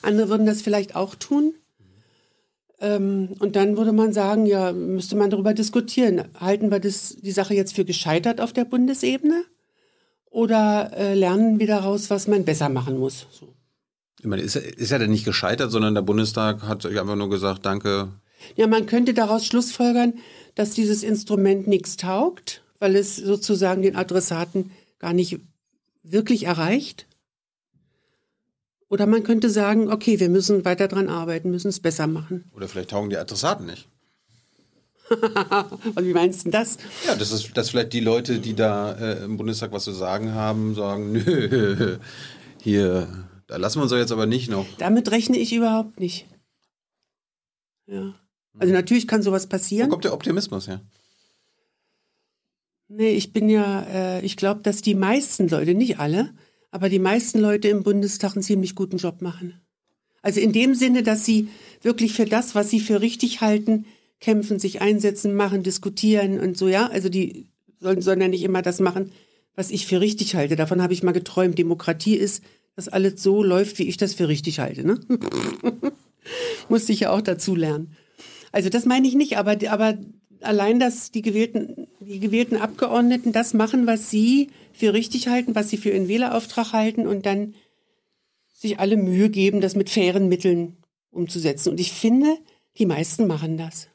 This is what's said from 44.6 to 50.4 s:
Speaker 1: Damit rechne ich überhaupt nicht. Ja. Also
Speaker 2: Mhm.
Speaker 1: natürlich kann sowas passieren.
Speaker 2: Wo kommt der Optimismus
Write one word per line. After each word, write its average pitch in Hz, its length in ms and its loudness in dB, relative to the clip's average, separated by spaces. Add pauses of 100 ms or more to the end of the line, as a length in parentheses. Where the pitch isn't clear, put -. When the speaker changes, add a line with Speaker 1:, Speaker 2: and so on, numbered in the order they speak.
Speaker 1:
Damit 214 320 2
rechne 226 260 0
ich 226 160 -2
überhaupt 220 480 -2
nicht. 175 260 -8 (1600)
Ja. 196 280 -12 (440)
Also 185 140 2
Speaker 2:
Mhm. 185 60 4
Speaker 1:
natürlich 214 280 2
kann 214 160 0
sowas 190 240 0
passieren. 202 420 -2
Speaker 2:
Wo - 20 2
kommt - 140 -2
der - 100 0
Optimismus 165 540 -4